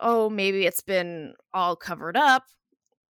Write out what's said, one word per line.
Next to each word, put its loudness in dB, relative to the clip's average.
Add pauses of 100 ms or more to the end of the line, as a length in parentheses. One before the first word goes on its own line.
"Oh, 2
maybe 0
it's 0
been -4 (180)
all 0
covered -6
up." 4 (680)